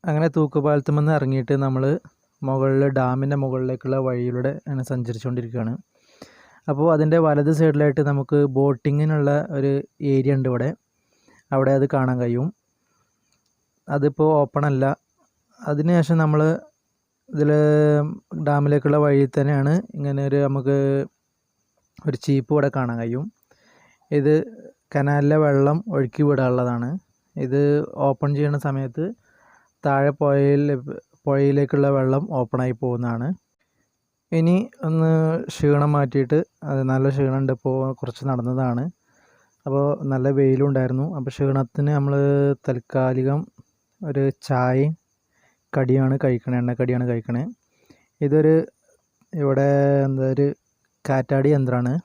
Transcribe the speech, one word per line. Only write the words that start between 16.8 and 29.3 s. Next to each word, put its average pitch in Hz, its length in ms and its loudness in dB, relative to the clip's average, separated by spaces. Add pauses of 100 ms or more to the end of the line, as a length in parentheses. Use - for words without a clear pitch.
ഇതിൽ 147 220 0 (920)
ഡാമിലേക്കുള്ള 147 600 2
വഴിയിൽ 139 280 4
തന്നെയാണ് 143 420 0 (200)
ഇങ്ങനെ 143 320 -4
ഒരു, 139 200 0
നമുക്ക് 139 300 0 (1200)
ഒരു 135 260 -4
ചീപ്പ് 135 300 0
ഇവിടെ 139 220 2
കാണാൻ 120 240 -4
കഴിയും. 120 240 -6 (840)
ഇത് 147 240 2 (560)
കനാലിലെ 143 480 2
വെള്ളം 143 400 2 (100)
ഒഴുക്കി 139 340 -2
വിടാനുള്ളതാണ്. 127 680 0 (460)
ഇത് 139 240 -2 (440)
ഓപ്പൺ 139 300 0
ചെയ്യുന്ന 147 240 -2
സമയത്ത് 135 460 -4 (800)